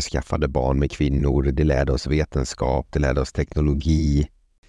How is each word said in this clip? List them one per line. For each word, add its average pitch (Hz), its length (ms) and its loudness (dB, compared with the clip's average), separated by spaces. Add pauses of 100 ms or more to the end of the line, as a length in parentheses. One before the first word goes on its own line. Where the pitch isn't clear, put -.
(120)
skaffade 71 360 -2
barn 67 320 0
med 69 120 0
kvinnor, 71 520 0
det 69 200 0
lärde 69 280 2
oss 67 160 -2
vetenskap, 69 840 -2
det 78 80 0
lärde 69 220 2
oss 67 120 -6
teknologi. 73 960 0 (400)